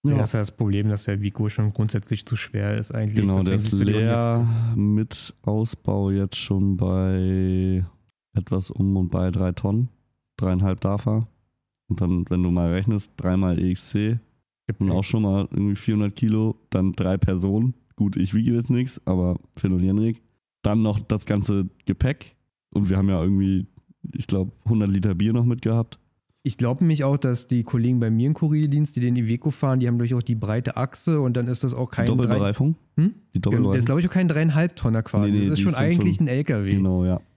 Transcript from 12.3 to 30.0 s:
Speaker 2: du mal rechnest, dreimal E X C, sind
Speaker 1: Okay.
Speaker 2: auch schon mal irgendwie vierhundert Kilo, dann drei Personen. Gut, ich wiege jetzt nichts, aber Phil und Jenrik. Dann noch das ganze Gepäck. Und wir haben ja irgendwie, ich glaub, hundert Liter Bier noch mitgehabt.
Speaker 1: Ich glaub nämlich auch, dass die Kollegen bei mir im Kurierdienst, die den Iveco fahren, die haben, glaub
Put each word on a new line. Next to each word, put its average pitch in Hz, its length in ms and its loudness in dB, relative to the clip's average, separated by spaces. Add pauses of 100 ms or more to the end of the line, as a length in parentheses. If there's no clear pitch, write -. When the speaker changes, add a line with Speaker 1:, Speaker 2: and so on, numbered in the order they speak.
Speaker 2:
du 90 80 0
mal 87 220 2
rechnest, 98 440 -2
dreimal 92 420 0
E 90 120 0
X - 200 -6
C, 107 280 -2 (500)
sind 101 220 -2
Speaker 1:
Okay. - 0 -
Speaker 2:
auch 90 140 0
schon 110 180 -2
mal 98 280 0
irgendwie 101 260 0
vierhundert 107 400 -2
Kilo, 110 400 0 (140)
dann 95 220 0
drei 92 240 0
Personen. 98 580 0 (220)
Gut, 101 200 0
ich 95 180 0
wiege 113 180 2
jetzt 117 180 -2
nichts, 127 360 -2
aber 90 320 0 (180)
Phil 95 160 0
und 90 100 2
Jenrik. 107 380 0 (420)
Dann 107 200 2
noch 107 180 0
das 110 260 -4
ganze 98 420 0 (180)
Gepäck. - 500 -2 (380)
Und 98 160 0
wir 95 60 2
haben 95 120 2
ja 92 140 0
irgendwie, 95 440 0 (460)
ich - 140 -8
glaub, 95 260 -2 (160)
hundert 107 220 2
Liter 98 240 0
Bier 101 180 0
noch 117 120 2
mitgehabt. 117 540 -2 (480)
Speaker 1:
Ich 123 120 -4
glaub 123 220 -2
nämlich 160 220 2
auch, 139 140 2
dass 127 320 -2
die 120 160 0
Kollegen 123 340 0
bei 117 100 0
mir 113 200 2
im 151 60 0
Kurierdienst, 151 600 0
die 127 60 -2
den 123 160 0
Iveco 120 340 0
fahren, 131 300 0
die 120 80 2
haben, 120 100 2
glaub 120 80 0